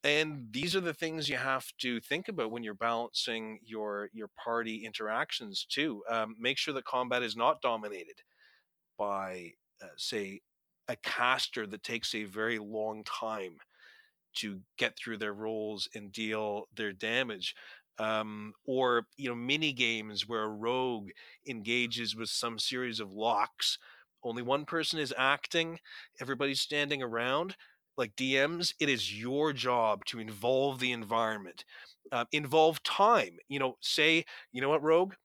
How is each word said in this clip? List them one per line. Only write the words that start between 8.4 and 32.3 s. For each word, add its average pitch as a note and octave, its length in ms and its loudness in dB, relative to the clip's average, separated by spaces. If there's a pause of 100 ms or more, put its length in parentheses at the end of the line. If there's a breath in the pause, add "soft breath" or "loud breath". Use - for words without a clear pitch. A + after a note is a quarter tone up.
by, F#2+ 580 -2 (280)
uh, F#2+ 60 -16 (100)
say, G2 420 -4 (480)
a A#2+ 80 -2
caster B2 680 2
that G2 160 -10
takes A#2 320 -4
a G#2+ 100 -4
very A2 340 -2
long G#2+ 460 -6
time G2 540 -6 (760 loud breath)
to G2 260 -6 (160)
get - 180 0
through A2+ 220 -8
their G#2 160 -4
rolls G#2+ 600 -4
and G#2 180 -12
deal G#2+ 600 -2
their G#2+ 200 -4
damage. A2 640 -2 (440 loud breath)
Um, G#2+ 560 -2 (100)
or, B2+ 420 2 (120)
you C#3 100 -6
know, A#2+ 60 -2
mini C#3 400 0
games A2 520 0
where A2 180 -2
a G#2+ 40 -2
rogue A2+ 640 0 (360 loud breath)
engages A#2 720 -2
with A2 140 -6
some A#2 280 -2
series B2 420 -4
of G2+ 120 -8
locks. - 640 0 (460 loud breath)
Only A#2+ 200 -4
one C#3 220 2
person D#3+ 340 0
is C3+ 180 -2
acting, E3 640 2 (400 loud breath)
everybody's C3+ 420 0
standing D3 400 0
around. B2+ 540 0 (400 loud breath)
Like A#2+ 200 -2
D C3 180 2 (120)
Ms, E3+ 340 0
it D3+ 80 4
is G#2 300 0
your C#3 340 2
job A#2+ 540 2
to - 140 -8
involve B2 580 2
the B2+ 140 0
environment, A2 720 -2 (480 loud breath)
uh, A#2+ 200 2